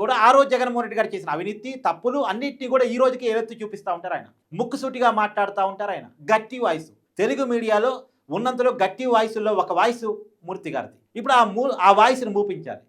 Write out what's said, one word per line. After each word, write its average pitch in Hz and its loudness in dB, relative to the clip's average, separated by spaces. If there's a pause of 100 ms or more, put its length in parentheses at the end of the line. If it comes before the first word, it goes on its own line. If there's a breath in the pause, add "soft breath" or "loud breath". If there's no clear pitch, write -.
కూడా 247 2
ఆ 226 6
రోజు 277 6
జగన్మోహన్ 240 0
రెడ్డి 214 -10
గారు 208 -2
చేసిన 165 -8
అవినీతి, 214 -6
తప్పులు 247 -2
అన్నింటినీ 247 -4
కూడా 254 4
ఈ 233 -2
రోజుకి 254 2
ఏలెత్తి 226 -4
చూపిస్తూ 202 -8
ఉంటారు 175 -8
ఆయన, 127 -8 (280)
ముక్కుసూటిగా 247 -2
మాట్లాడుతూ 202 -2
ఉంటారు 202 -8
ఆయన. 139 -10 (240)
గట్టి 220 0
వాయిస్, 165 -2 (280)
తెలుగు 262 0
మీడియాలో 233 0 (260)
ఉన్నంతలో 240 0
గట్టి 220 -2
వాయిస్‌ల్లో 220 0
ఒక 190 0
వాయిస్ 226 0 (420)
మూర్తి 175 -10
గారిది. 131 -8 (220)
ఇప్పుడు 233 0
ఆ 240 6
మూ-, 226 -2
ఆ 190 8
వాయిస్‌ని 226 4
మూపించాలి, 190 -4